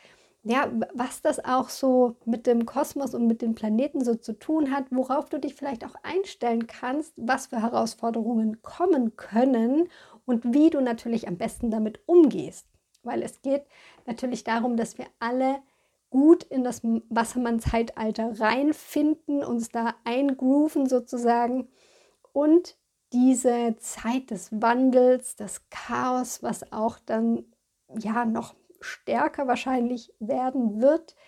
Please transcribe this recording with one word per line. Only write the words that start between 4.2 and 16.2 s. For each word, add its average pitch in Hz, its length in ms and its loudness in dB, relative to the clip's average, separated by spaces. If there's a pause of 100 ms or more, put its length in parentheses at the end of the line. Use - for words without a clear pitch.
tun 302 400 -2
hat, 277 180 -2
worauf 262 380 -2
du - 100 -4
dich 277 160 -6
vielleicht 269 300 -8
auch - 180 -16
einstellen 240 640 -2
kannst, 269 500 -6
was 262 300 -4
für 233 160 -6
Herausforderungen 226 960 -2
kommen 294 540 0
können 254 720 2 (360)
und 240 280 0
wie 294 160 8
du 302 120 0
natürlich 233 480 -2
am 180 80 -6
besten 226 340 -4
damit 214 360 -2
umgehst. 247 600 4 (380)
Weil 233 180 -6
es - 200 -12
geht 277 240 -2 (380)
natürlich 247 380 -6
darum, 233 340 -2
dass 226 220 -6
wir 254 80 -12 (140)
alle 262 400 0 (500)
gut 302 320 6